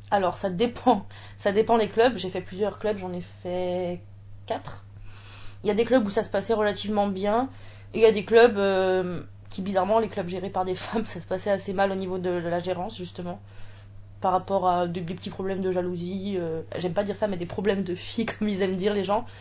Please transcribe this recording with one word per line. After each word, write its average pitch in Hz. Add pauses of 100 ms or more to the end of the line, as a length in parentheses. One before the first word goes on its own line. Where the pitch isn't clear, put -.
(100)
Alors, 185
ça 196
dépend. 220 (320)
Ça 208
dépend 220
les 202
clubs. 226
J'ai 180
fait 180
plusieurs 190
clubs, 208
j'en 185
ai 175 (200)
fait 180 (420)
quatre. - (800)
Il 202
y -
a 202
des 233
clubs 233
où 190
ça 220
se -
passait 196
relativement 208
bien, 208 (460)
et 202
il -
y 226
a 220
des 202
clubs... 226
Euh, 185 (260)
qui, -
bizarrement, 190
les 220
clubs 180
gérés 185
par 185
des 185
<laughs> -
femmes, 226
ça 170
se -
passait 190
assez 196
mal 196
au 196
niveau 190
de, 180
de 170
la 175
gérance, 180
justement, 180 (800)
par 185
rapport 185
à 180
des, 175
des 170
petits 180
problèmes 190
de 185
jalousie, 180
euh, 165 (160)
j'aime 175
pas 202
dire 196
ça, 214
mais 190
des 170
problèmes 196
de 175
filles, 220
<laughs> -
comme 214
ils 202
aiment 190
dire 196
les 202
gens, 208 (160)